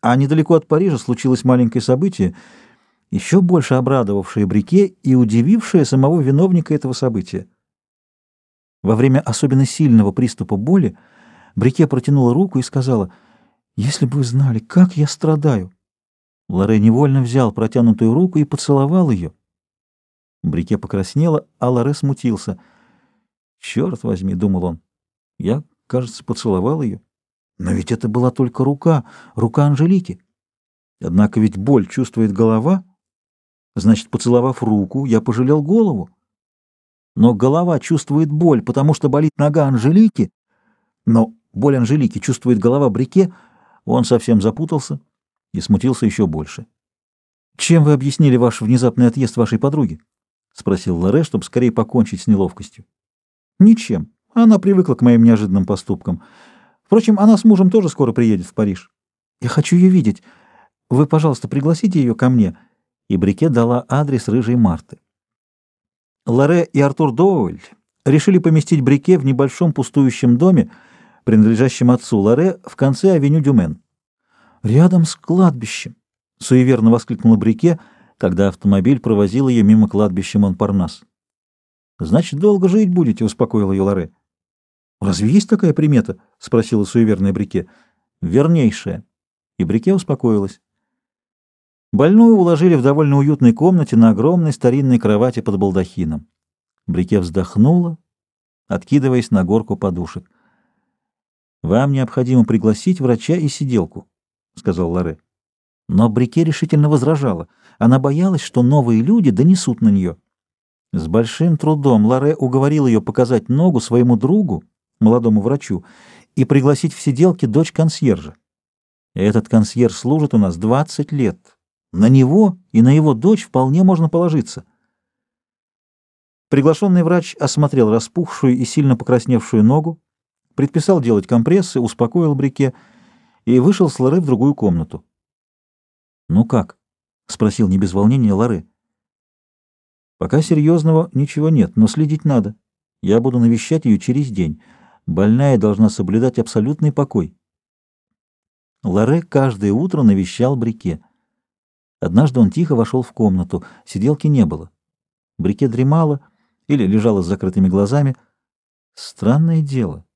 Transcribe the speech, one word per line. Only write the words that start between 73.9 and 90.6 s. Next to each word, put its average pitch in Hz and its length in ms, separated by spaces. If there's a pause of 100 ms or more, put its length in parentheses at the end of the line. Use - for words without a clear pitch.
«Рядом 165 420
с - 100
кладбищем!» — 160 800 (440)
суеверно 127 520
воскликнула 117 440
Брике, 113 440 (380)
когда 95 320
автомобиль 101 500
провозил 107 480
её 120 160
мимо 107 240
кладбища 101 500
Монпарнас. 98 640 (960)
«Значит, 139 400
долго 196 280
жить 185 260
будете», — 143 320
успокоил 104 460
её 95 140
Лоре. 95 260 (880)
«Разве 98 300
есть 196 200
такая 185 240
примета?» — 139 440 (200)
спросила 110 460
суеверная 101 480
Брике. 92 360 (540)
«Вернейшая». 113 840 (520)
И 90 60
Брике 113 300
успокоилась. 117 680 (1300)